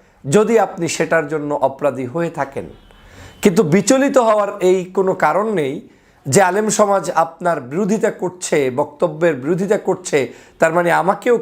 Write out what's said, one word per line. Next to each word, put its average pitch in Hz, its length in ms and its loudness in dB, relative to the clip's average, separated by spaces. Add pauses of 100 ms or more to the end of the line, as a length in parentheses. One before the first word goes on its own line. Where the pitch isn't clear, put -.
(240)
যদি 202 340 2
আপনি 185 300 -2
সেটার 165 400 -2
জন্য 147 220 -6 (180)
অপরাধী 131 380 -4
হয়ে 165 240 -6
থাকেন। 131 360 -8 (720)
কিন্তু 196 220 4 (120)
বিচলিত 262 440 2
হওয়ার 214 320 2 (100)
এই 185 180 4 (180)
কোনো 185 160 2 (120)
কারণ 165 300 0
নেই 143 200 -2 (520)
যে 147 160 4
আলেম 190 280 0
সমাজ 202 340 2 (200)
আপনার 165 340 -2 (120)
বিরোধিতা 202 400 0 (120)
করছে, 175 360 -2 (120)
বক্তব্যের 156 640 -2
বিরোধিতা 180 420 -2
করছে, - 400 -2 (400)
তার 165 160 2
মানে 175 180 2
আমাকেও 196 500 0